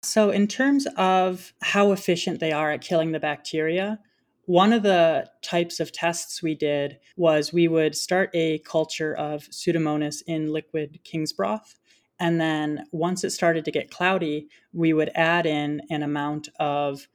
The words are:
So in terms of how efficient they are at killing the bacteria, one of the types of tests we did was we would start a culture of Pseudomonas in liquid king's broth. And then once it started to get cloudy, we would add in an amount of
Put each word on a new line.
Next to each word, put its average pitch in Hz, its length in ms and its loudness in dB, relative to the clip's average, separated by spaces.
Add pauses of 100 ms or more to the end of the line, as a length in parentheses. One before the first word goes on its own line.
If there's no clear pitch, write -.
So 214 260 2
in 202 200 2
terms 277 380 2 (120)
of 185 640 2
how 202 300 4
efficient 180 460 -2
they 160 140 -2
are 151 180 0
at 151 120 -4
killing 165 300 0
the 156 60 -2
bacteria, 160 840 -4 (440)
one 190 300 6
of 226 80 2
the 170 480 4 (100)
types 175 400 -2
of 151 120 -4
tests - 500 -6
we 160 120 -2
did 143 440 -2 (180)
was 156 380 2
we 170 140 4
would 160 280 2
start 180 380 0
a 160 240 0
culture 156 580 -4
of 151 280 -6
Pseudomonas 151 840 -2
in 156 260 -4
liquid 156 520 -6
king's 156 280 -6
broth. 208 460 -6 (420)
And 170 180 2
then 151 540 -2
once 180 320 -2
it 156 60 -2
started 165 340 0
to 151 60 -4
get - 200 -4
cloudy, 170 580 -2 (260)
we 165 180 2
would 156 220 2
add 165 320 2
in 147 420 -2
an 151 140 -4
amount 147 480 -4 (100)
of 143 540 -2